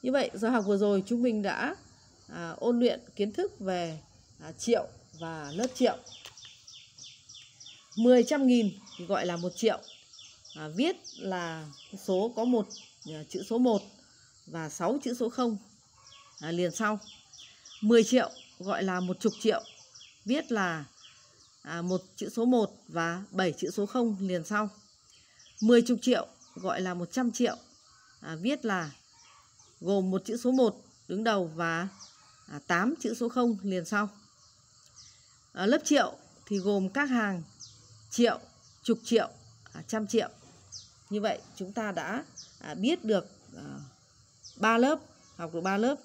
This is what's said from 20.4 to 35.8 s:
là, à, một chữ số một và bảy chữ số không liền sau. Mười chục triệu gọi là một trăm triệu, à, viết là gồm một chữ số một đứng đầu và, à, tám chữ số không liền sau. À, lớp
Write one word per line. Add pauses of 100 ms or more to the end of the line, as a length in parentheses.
là, (760)
à,
một (140)
chữ
số
một (180)
và
bảy
chữ
số
không
liền
sau. (920)
Mười
chục
triệu (280)
gọi
là
một
trăm
triệu, (640)
à,
viết
là (880)
gồm
một
chữ
số
một (240)
đứng
đầu
và, (580)
à,
tám
chữ
số
không
liền
sau. (1400)
À,
lớp